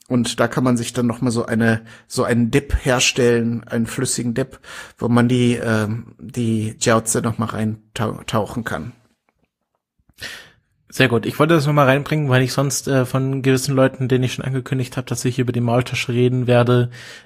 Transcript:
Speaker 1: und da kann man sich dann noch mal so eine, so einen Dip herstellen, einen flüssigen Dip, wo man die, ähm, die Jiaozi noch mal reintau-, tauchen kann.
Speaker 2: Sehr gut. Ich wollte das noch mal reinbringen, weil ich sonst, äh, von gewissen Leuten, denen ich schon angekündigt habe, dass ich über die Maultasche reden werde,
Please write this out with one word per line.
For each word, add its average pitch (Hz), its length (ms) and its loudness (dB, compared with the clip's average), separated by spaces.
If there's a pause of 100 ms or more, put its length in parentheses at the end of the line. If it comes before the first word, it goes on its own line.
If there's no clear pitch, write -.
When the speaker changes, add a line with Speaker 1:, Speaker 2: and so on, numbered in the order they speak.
Speaker 1:
und 123 320 0
da 117 80 2
kann - 160 -2
man 123 140 4
sich 117 160 -6
dann 120 140 0
noch 113 140 -4
mal 127 100 0
so 113 140 -2
eine, 113 360 2 (260)
so 123 180 -2
einen 117 260 2
Dip 139 320 0
herstellen, 120 800 2
einen 117 240 -2
flüssigen 123 460 -4
Dip, 131 260 -6 (380)
wo - 100 -4
man 120 220 4
die, 123 240 2
ähm, 110 640 -2
die 110 600 -4
Jiaozi 113 420 2
noch 113 160 -2
mal 113 100 -2
reintau-, 110 800 -6
tauchen 107 380 -4
kann. 90 280 -8 (2000)
Speaker 2:
Sehr 131 140 4
gut. 117 160 0
Ich - 140 -2
wollte 160 160 4
das 147 100 2
noch 147 80 0
mal 147 140 4
reinbringen, 143 420 0
weil 127 140 4
ich 127 100 -2
sonst, 139 340 -2
äh, 131 180 2
von 135 360 -2
gewissen 131 340 2
Leuten, 131 320 2
denen 127 160 2
ich 123 100 -2
schon - 120 -8
angekündigt 131 500 -4
habe, 131 120 -6
dass - 180 -4
ich 127 140 -2
über 123 120 0
die 120 80 -2
Maultasche 120 540 0
reden 123 340 2
werde, 120 420 4 (360)